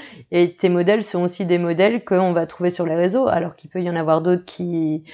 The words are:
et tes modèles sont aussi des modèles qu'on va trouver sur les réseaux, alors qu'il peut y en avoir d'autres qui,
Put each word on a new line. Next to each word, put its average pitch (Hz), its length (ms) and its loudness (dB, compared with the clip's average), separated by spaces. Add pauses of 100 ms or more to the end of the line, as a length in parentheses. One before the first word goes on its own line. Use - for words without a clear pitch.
(320)
et 175 240 2
tes 185 140 0
modèles 180 340 2
sont 175 200 -4
aussi 180 220 -4
des 175 120 2
modèles 180 480 0
qu'on 185 280 2
va 165 120 0
trouver 175 240 -4
sur 175 160 -4
les 160 100 -2
réseaux, 190 320 0
alors 170 280 -2
qu'il - 160 -20
peut 185 100 -6
y 175 80 -4
en 170 60 -4
avoir 160 260 0
d'autres 180 240 0
qui, 160 580 -4 (100)